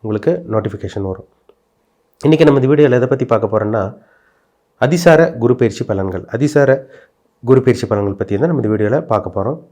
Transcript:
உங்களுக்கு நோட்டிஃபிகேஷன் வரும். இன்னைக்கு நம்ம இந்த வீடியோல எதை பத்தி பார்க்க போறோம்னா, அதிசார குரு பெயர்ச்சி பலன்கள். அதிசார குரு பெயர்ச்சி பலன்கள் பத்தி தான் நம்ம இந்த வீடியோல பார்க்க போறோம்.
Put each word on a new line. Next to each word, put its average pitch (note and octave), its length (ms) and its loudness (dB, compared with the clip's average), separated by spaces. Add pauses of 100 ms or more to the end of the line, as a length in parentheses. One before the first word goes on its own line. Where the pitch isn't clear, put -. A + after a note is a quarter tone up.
உங்களுக்கு A2+ 500 -4
நோட்டிஃபிகேஷன் G#2 580 -6
வரும். - 180 -12 (920)
இன்னைக்கு D#3 240 4
நம்ம C#3 160 4
இந்த C3 120 2
வீடியோல D3 180 4
எதை B2 160 2
பத்தி C3 180 -2
பார்க்க G#2+ 340 -2
போறோம்னா, G#2+ 340 -4 (840)
அதிசார E3 640 4
குரு A#2 140 2
பெயர்ச்சி A#2+ 340 -2
பலன்கள். F#2+ 380 -4
அதிசார C3+ 560 0 (640)
குரு B2+ 160 4
பெயர்ச்சி A#2+ 280 0
பலன்கள் G2+ 280 -2
பத்தி G2 200 -6
தான் D3+ 120 0
நம்ம D3 140 -2
இந்த G#2+ 120 0
வீடியோல G#2+ 260 0
பார்க்க G2+ 400 -4
போறோம். C3+ 180 -6 (120)